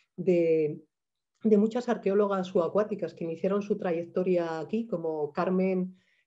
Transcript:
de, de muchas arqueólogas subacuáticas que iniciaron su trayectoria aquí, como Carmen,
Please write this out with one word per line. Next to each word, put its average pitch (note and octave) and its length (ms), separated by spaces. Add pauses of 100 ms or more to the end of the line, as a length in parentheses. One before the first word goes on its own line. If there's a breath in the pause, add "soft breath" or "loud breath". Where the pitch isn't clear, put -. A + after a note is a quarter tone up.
(160 soft breath)
de, D#3+ 680 (640)
de G#3 140
muchas A3+ 320
arqueólogas G3 580
subacuáticas F#3 680
que E3+ 120
iniciaron F#3 360
su G3+ 160
trayectoria E3+ 840
aquí, A3 260
como D#3 460
Carmen, F#3 640 (280 loud breath)